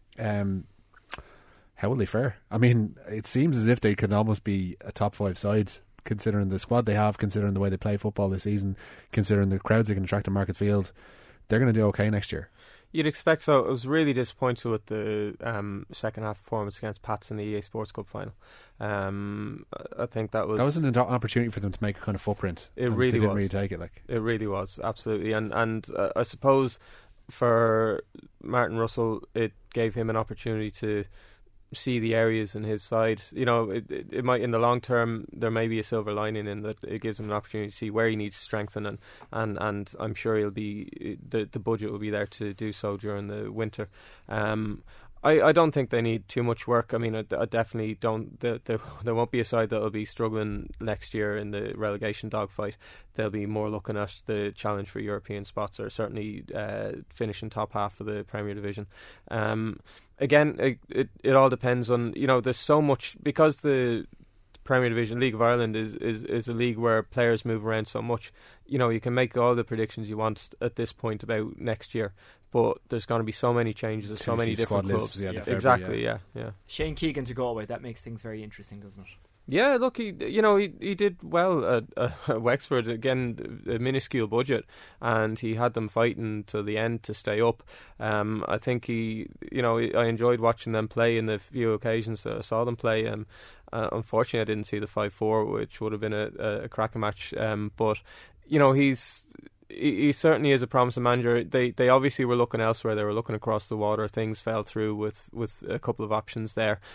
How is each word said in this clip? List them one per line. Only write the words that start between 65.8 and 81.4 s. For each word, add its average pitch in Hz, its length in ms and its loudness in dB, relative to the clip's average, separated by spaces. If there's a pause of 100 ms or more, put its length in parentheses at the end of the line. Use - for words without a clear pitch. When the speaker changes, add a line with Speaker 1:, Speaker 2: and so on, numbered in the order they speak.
Speaker 2:
is, 113 260 -2
is 113 240 -2
a 120 60 -4
league 117 260 0
where 113 240 4
players 117 420 2
move 113 220 -2
around 110 220 0
so 113 120 -6
much. 117 320 -4 (340)
You 135 120 -2
know, 123 120 4
you 113 100 0
can 120 140 -2
make 127 220 0
all 120 200 4
the 117 80 0
predictions 110 440 -4
you 107 80 -8
want 110 340 -4 (100)
at 120 160 -4
this 117 160 -4
point 107 320 -6
about 110 340 -4
next 113 360 -6
year, 104 180 -2 (380)
but 117 280 4 (100)
there's 117 180 -4
gonna 117 180 0
be 110 80 -4
so 120 200 2
many 117 200 2
changes, 110 360 -6
so 104 40 -10
Speaker 1:
Until 113 220 -2
you 113 40 2
Speaker 2:
many 117 180 0
Speaker 1:
see 113 60 0
Speaker 2:
different 101 260 0
Speaker 1:
squad 101 100 2
lists, 110 180 -4
Speaker 2:
clubs. 98 80 -4
Speaker 1:
yeah, 95 80 -2
the 87 60 -6
February, - 180 -2
Speaker 2:
Exactly, 117 480 2
Speaker 1:
yeah. 113 140 -2 (160)
Speaker 2:
yeah, 117 80 -10
yeah. 110 80 -10 (160)
Speaker 3:
Shane 156 280 -6
Keegan 147 320 -4
to 123 80 -10
Galway, 117 320 -4
that 117 160 -8
makes 120 200 -12
things 113 200 -12
very 110 200 -10
interesting, 104 380 -16
doesn't 98 200 -20
it? 92 60 -18 (440)
Speaker 2:
Yeah, 247 300 4
look, 254 160 0
he, 214 240 -4
you 214 220 2
know, 208 140 8
he, 196 220 2
he 196 160 -4
did 196 280 2
well 170 420 2